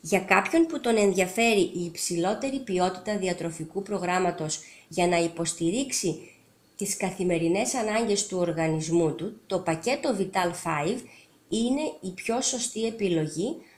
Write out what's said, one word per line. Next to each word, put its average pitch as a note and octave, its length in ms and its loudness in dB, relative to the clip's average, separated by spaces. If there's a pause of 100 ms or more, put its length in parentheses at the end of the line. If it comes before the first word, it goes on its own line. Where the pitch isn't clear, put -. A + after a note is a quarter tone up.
Για G3 180 2
κάποιον G3+ 460 4
που D#4+ 140 -4
τον A#3 180 2
ενδιαφέρει G3+ 640 4
η F3 240 0
υψηλότερη F#3+ 760 -2
ποιότητα F#3 580 -2
διατροφικού E3+ 640 -4
προγράμματος F3+ 760 -2 (280)
για F3 200 0
να F3 100 4
υποστηρίξει E3+ 1080 -2 (500)
τις G3 200 -4
καθημερινές F3+ 760 0
ανάγκες G#3+ 540 0
του F#3 100 -4
οργανισμού D#3+ 760 2
του, - 320 -8
το F#3 120 0
πακέτο G#3+ 600 0
Vital F3+ 320 0 (120)
Five E3 340 -2 (520)
είναι A#3+ 320 0 (200)
η F#3 100 -6
πιο A3+ 300 -4
σωστή A3+ 440 -4
επιλογή F#3+ 680 0 (220)